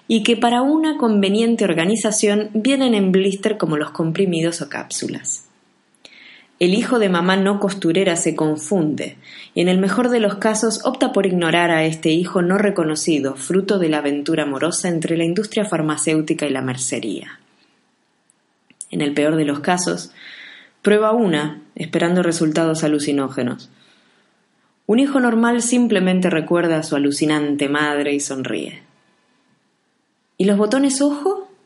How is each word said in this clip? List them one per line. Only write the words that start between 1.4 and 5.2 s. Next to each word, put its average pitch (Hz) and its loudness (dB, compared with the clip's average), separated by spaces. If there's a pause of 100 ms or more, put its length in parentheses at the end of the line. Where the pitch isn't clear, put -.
organización 208 0
vienen 254 2
en 190 2
blister 196 0
como 156 -2
los 147 -4
comprimidos 165 -2
o 143 -8
cápsulas. - -8 (1120)